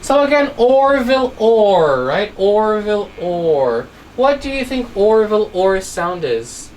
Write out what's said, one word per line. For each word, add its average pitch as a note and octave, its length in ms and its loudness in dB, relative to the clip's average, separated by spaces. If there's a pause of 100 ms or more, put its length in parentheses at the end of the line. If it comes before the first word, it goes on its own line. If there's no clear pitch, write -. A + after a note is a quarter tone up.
So C#4+ 220 2
again, C#4+ 340 0
Orville C4 800 2
Orr, G3 640 2
right? F#3 320 -4
Orville G#3 720 0 (100)
Orr. D3+ 680 -2 (280)
What C#4 240 2
do C#4 100 -10
you C4+ 140 -4
think B3+ 320 -6
Orville G#3+ 580 2
Orr's F#3+ 320 0
sound F3 380 -6
is? A#2+ 540 -6